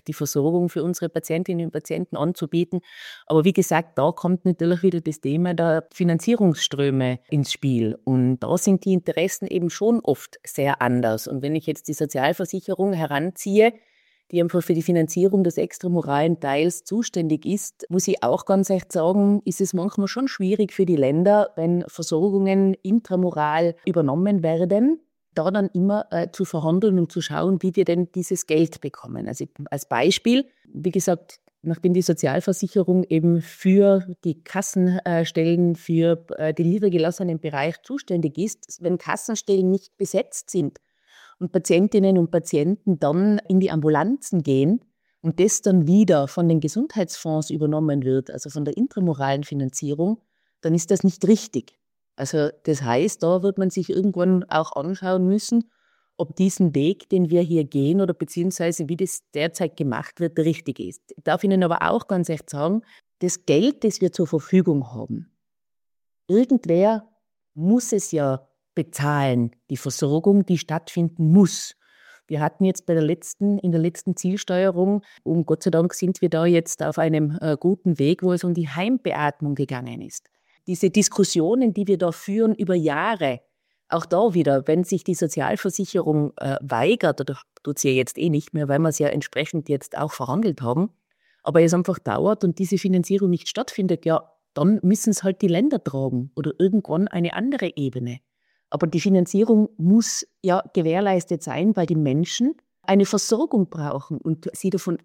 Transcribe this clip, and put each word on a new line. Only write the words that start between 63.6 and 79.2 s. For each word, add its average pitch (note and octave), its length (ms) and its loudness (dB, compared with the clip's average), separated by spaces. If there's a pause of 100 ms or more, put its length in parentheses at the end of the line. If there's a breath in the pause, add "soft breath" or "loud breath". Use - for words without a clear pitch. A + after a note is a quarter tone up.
das - 200 0
wir F3+ 100 0
zur F3 140 -2
Verfügung D3 680 2
haben, A2 400 -10 (920)
irgendwer G#3+ 840 2 (460)
muss G#3 400 0
es G3 180 -2
ja C#3 340 -2 (300)
bezahlen, C#3 760 0 (180)
die C3+ 80 -8
Versorgung, D#3+ 720 2
die F3+ 100 0
stattfinden E3 760 -2
muss. F#3 420 4 (540 soft breath)
Wir D3+ 120 -4
hatten D3+ 240 -2
jetzt F#3+ 220 -2
bei F3 80 0
der E3 80 2
letzten, F#3+ 560 -2
in F#3 140 -2
der E3 80 2
letzten E3+ 360 -2
Zielsteuerung, F#3+ 840 0 (220 soft breath)
und E3 200 0
Gott D#3+ 200 -2
sei F#3 60 0
Dank E3+ 220 2
sind F#3 280 -4
wir F3+ 100 2
da D#3+ 160 0
jetzt E3+ 340 2
auf D3+ 160 -4
einem, D#3+ 440 0
äh, D#3 180 0
guten F3+ 400 0
Weg, D3 240 2
wo F3+ 100 2
es F3+ 120 -2
um F3 100 0
die E3 140 -2
Heimbeatmung D3+ 880 -2